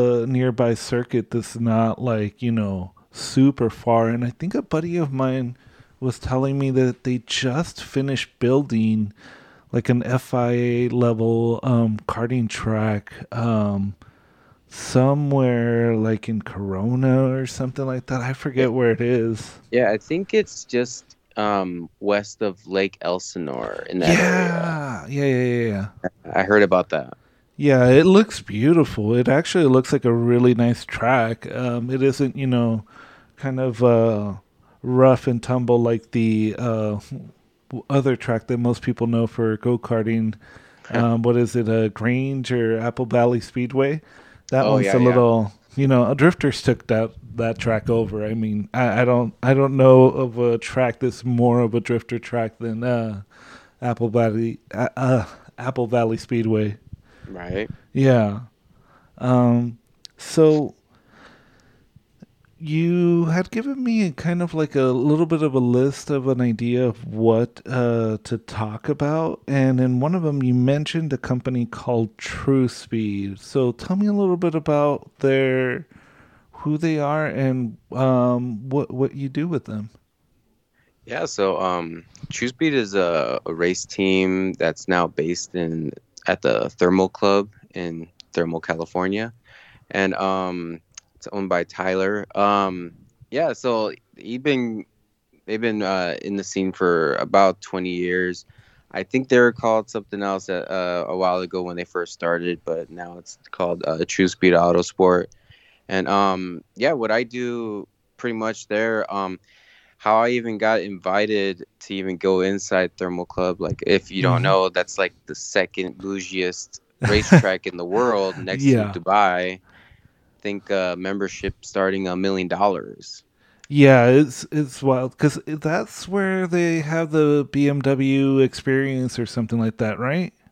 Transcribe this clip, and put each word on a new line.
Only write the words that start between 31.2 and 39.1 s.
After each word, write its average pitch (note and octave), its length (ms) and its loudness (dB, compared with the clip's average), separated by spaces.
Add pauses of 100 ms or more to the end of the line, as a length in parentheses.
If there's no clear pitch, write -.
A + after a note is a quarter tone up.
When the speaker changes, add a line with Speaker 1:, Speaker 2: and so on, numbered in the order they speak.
Speaker 1:
Um, A#2+ 340 -4
it C3 140 0
isn't, C3+ 320 2
you C#3 120 -4
know, A#2 360 2 (540)
kind C3 240 -6
of, A#2+ 200 -4
uh, A2+ 520 4 (480)
rough B2+ 440 4
and A#2+ 160 0
tumble B2 400 2
like A#2 300 -2
the, A2 480 2
uh, A2 400 -2 (720)
w-, B2 200 -12
other C3+ 280 2
track A2+ 300 -4
that B2 100 -2
most A#2+ 240 -2
people A#2+ 260 -2
know A#2 180 0